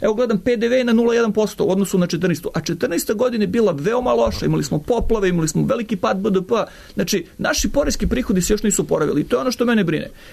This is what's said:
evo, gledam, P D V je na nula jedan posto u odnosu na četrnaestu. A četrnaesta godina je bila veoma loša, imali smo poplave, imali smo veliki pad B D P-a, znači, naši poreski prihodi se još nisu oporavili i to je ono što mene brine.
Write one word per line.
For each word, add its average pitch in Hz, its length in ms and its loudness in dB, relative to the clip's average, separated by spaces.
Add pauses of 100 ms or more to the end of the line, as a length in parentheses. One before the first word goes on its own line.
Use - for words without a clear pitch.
evo, 214 140 2
gledam, 226 240 0
P 247 180 2
D 226 120 0
V 247 100 2
je 254 60 2
na 233 80 2
nula 233 220 4
jedan 233 180 2
posto 208 320 0
u 165 60 2
odnosu 190 280 0
na 175 80 2
četrnaestu. 175 480 -2
A 165 60 -2
četrnaesta 214 540 -2
godina 233 280 0
je 190 60 0
bila 208 240 2
veoma 233 400 0
loša, 233 340 0
imali 156 180 0
smo 151 140 -2
poplave, 220 500 0
imali 165 200 0
smo 156 180 0
veliki 226 300 -2
pad 214 200 0
B 202 140 0
D 185 180 2
P-a, 214 180 0 (280)
znači, - 320 -2 (120)
naši - 300 -2
poreski 285 380 -2
prihodi 220 360 0
se 208 100 0
još 208 100 -2
nisu 202 200 2
oporavili 151 380 0
i 147 40 0
to 240 120 -2
je 262 40 2
ono 262 120 -2
što - 120 -2
mene 226 200 2
brine. 160 260 -2 (220)